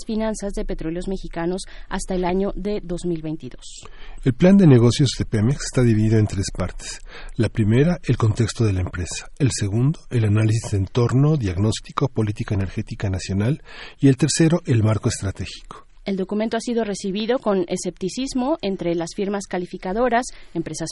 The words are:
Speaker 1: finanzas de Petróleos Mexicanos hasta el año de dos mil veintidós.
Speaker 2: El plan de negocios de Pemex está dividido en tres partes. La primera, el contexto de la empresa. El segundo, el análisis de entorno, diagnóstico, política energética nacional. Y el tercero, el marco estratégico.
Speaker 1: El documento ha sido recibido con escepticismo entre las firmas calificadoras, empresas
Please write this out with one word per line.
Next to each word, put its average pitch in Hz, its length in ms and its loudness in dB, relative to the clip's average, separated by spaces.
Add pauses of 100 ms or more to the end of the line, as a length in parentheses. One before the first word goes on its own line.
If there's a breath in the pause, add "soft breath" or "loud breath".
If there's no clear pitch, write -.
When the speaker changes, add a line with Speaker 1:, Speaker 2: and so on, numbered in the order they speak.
Speaker 1:
finanzas 214 460 -4
de 202 120 -4
Petróleos 180 440 -6
Mexicanos 180 540 -4 (260 loud breath)
hasta 190 260 -6
el 185 100 -2
año 190 300 0
de 202 260 -4
dos 175 260 -8
mil 160 160 -4
veintidós. - 580 -10 (420 loud breath)
Speaker 2:
El 131 120 2
plan 190 220 8
de 190 120 10
negocios 120 500 6
de 98 60 0
Pemex 113 400 0
está - 180 0
dividido 110 380 4
en 104 80 4
tres 95 180 -2 (100)
partes. - 440 -6 (340 loud breath)
La - 140 0
primera, 120 560 2
el 123 120 0
contexto 110 480 2
de 104 80 2
la 92 100 0
empresa. - 440 -6 (100)
El 135 140 2
segundo, 117 480 0 (120)
el 120 140 2
análisis 110 460 2
de 101 80 0
entorno, 123 580 2
diagnóstico, 104 720 0
política 107 480 -2
energética 98 560 -4
nacional. 98 540 -2 (340 loud breath)
Y 139 80 4
el 135 100 8
tercero, 165 480 4
el 113 200 2
marco 110 240 2
estratégico. - 800 -8 (180)
Speaker 1:
El 196 100 -2
documento 214 400 -2
ha 226 40 -2
sido 233 220 -2
recibido 208 560 -2
con 196 300 0
escepticismo 247 960 -4
entre 180 320 -2
las 165 200 -4
firmas 202 320 -4
calificadoras, 214 800 -2 (300 soft breath)
empresas 160 380 -6